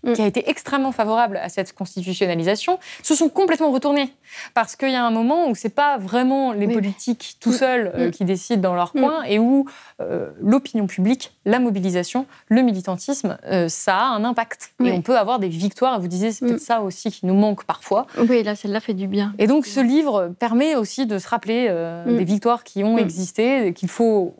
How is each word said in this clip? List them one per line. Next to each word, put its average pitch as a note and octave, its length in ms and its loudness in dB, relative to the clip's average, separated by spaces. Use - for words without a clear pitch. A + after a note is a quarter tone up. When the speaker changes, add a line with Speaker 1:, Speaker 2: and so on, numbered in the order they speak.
Speaker 1:
Mm. A#3+ 120 0
Speaker 2:
qui A3+ 80 0
a G#3+ 40 4
été - 220 -2
extrêmement C4+ 420 -2
favorable A3 460 0
à E3+ 140 -6
cette F#3 240 -6
constitutionnalisation, F#3 1040 -2
se - 120 2
sont D4+ 140 2
complètement D#4+ 420 2
retournés. C#4 440 0
Parce A3+ 200 0
qu'il C4+ 160 -2
y C4 60 0
a B3 80 0
un A#3 60 2
moment C4 380 2
où A#3 60 0
c'est A3+ 140 -6
pas C#4+ 300 0
vraiment B3+ 540 0
les G3+ 140 0
Speaker 1:
Oui. A3+ 60 2
Speaker 2:
politiques G#3+ 680 -4
tout A#3 120 0
Speaker 1:
Mm. - 20 4
Speaker 2:
seuls, B3 420 0
euh, B3 140 0
Speaker 1:
Mm. - 20 -2
Speaker 2:
qui F#3+ 140 -4
décident F#3 380 0
dans F3+ 120 2
leur F3 220 -2
Speaker 1:
Mm. C4+ 40 2
Speaker 2:
coin D4+ 240 2
et G#3 140 0
où, C4+ 280 4
euh, - 300 -6
l'opinion A3 460 2
publique, G3+ 480 -2
la G#3+ 160 2
mobilisation, G3 680 -2
le A#3 140 6
militantisme, G3 800 -2
euh, F3 240 0
ça F#3 300 0
a A3+ 80 2
un A3 180 0
impact. - 560 -4
Et B3 40 2
Speaker 1:
Oui. A#3+ 80 4
Speaker 2:
on F3+ 100 0
peut B3 160 2
avoir A3+ 200 2
des F#3+ 100 -2
victoires. G3+ 500 0
Et - 20 -4
vous F3 80 -4
disiez, F#3+ 240 -2
c'est B3 140 -4
peut-être A#3 160 0
Speaker 1:
Mm. - 20 -14
Speaker 2:
ça A#3 160 0
aussi G3+ 300 -6
qui - 160 -6
nous F#3 80 2
manque G3+ 300 2
parfois. - 420 -2
Speaker 1:
Oui, A#3 260 4
là, G#3 140 -4
celle-là G3+ 240 -4
fait A3 140 -4
du F#3+ 140 -4
bien. G3+ 300 -2
Speaker 2:
Et A3 80 4
donc, C#4 200 4
ce - 120 -4
livre A#3+ 600 2
permet A#3+ 360 2
aussi B3+ 300 -2
de G#3 140 -2
se - 100 -10
rappeler, A#3 400 0
euh, E3+ 380 -4
Speaker 1:
Mm. A#3+ 100 2
Speaker 2:
des F#3 80 2
victoires G#3+ 400 0
qui - 180 -6
ont A3 140 2
Speaker 1:
Mm. A3+ 40 4
Speaker 2:
existé, G3 760 0
qu'il F3+ 160 -6
faut, G#3+ 500 2